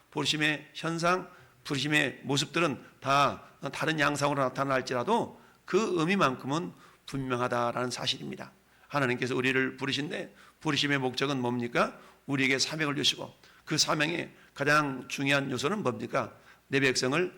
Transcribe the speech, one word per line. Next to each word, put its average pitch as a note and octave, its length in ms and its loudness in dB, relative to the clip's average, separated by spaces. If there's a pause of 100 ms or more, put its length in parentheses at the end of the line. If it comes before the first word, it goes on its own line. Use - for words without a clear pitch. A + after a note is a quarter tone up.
(120)
부르심의 D3+ 600 0
현상, E3+ 540 -2 (360)
부르심의 D3 600 0
모습들은 C#3+ 560 0 (200)
다 C3+ 440 2 (280)
다른 D#3 280 -2
양상으로 C#3+ 440 2
나타날지라도 C3 1000 0 (240)
그 F#3 340 2
의미만큼은 D#3+ 720 0 (340)
분명하다라는 B2 840 -2
사실입니다. - 600 -6 (360)
하나님께서 B2+ 480 0
우리를 C3 420 2
부르신데 D3 580 -4 (240)
부르심의 C#3+ 400 0
목적은 C3 420 -2
뭡니까? B2 560 0 (280)
우리에게 C3+ 340 2
사명을 D3+ 360 -2
주시고 - 380 -2 (320)
그 D#3 120 0
사명의 D#3 540 0 (220)
가장 C#3+ 540 2
중요한 C#3 420 0
요소는 C#3 320 -2
뭡니까? A#2 520 -2 (340)
"내 C#3 120 0
백성을 C#3 580 2